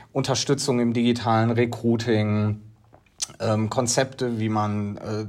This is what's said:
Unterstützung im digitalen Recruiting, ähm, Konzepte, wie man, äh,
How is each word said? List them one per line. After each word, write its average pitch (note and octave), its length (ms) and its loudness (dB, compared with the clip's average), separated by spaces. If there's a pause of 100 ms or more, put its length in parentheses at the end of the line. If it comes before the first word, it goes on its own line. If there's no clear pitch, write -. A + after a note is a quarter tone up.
(120)
Unterstützung C3+ 680 0
im A#2+ 120 2
digitalen A#2 580 2
Recruiting, A2 1120 0 (800)
ähm, A2 320 0
Konzepte, B2 720 -2
wie A2 80 0
man, G#2 480 -2
äh, G#2+ 320 -6